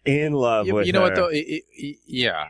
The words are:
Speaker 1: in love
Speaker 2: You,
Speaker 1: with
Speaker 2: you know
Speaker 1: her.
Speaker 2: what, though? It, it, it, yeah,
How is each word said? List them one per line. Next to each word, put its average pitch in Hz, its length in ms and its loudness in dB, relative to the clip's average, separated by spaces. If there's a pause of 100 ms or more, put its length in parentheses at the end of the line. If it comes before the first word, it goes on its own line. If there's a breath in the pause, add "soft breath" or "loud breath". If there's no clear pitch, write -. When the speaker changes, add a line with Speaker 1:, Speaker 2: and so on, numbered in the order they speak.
Speaker 1:
in 147 280 0
love 113 340 2
Speaker 2:
You, 95 80 0
Speaker 1:
with 104 120 2
Speaker 2:
you - 60 2
know 190 80 2
Speaker 1:
her. - 60 4
Speaker 2:
what, 92 80 0
though? 180 140 2
It, 151 180 -2
it, 156 160 -6 (100)
it, 143 320 -12
yeah, 90 440 -2